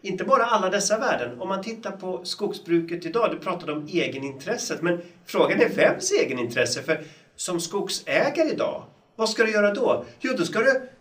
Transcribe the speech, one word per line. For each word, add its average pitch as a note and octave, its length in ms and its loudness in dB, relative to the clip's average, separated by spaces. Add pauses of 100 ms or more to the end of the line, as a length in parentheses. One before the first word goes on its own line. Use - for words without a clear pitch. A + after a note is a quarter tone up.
inte F#3 220 -6
bara B3 200 6
alla G#3 260 2
dessa G3+ 280 0
värden. F3 420 -2
Om F#3 80 -6
man F#3+ 140 -4
tittar A3 280 -8
på F#3 340 -8
skogsbruket E3+ 800 -2
idag, G#3+ 240 2
du D#3+ 80 -6
pratade E3+ 340 -6
om D3+ 200 -6
egenintresset, C#3 920 -4
men E3+ 200 0 (240)
frågan F#3+ 340 2
är A#3 80 8
vems - 440 2
egenintresse? B2 720 0
För D#3 220 0 (320)
som E3+ 240 -4
skogsägare G3+ 920 0
idag, - 320 -4 (320)
vad A3 120 0
ska A3+ 160 2
du G#3+ 80 0
göra G#3 220 4
då? A#3 300 0 (160)
Jo, B3+ 180 -2
då E3+ 60 2
ska D#3 160 -2
du - 280 4 (120)